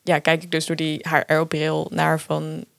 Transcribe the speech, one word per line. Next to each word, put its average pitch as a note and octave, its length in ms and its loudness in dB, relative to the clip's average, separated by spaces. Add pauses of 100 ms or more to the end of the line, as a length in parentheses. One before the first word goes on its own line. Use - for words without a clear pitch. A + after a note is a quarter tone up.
ja, D#3+ 160 2
kijk D#3+ 240 2
ik F3 80 -18
dus D#3+ 140 0
door E3 100 -2
die D3+ 340 -2
H D#3+ 60 4 (180)
R-bril D#3 600 0
naar D#3+ 260 2
van, D#3 440 -6 (160)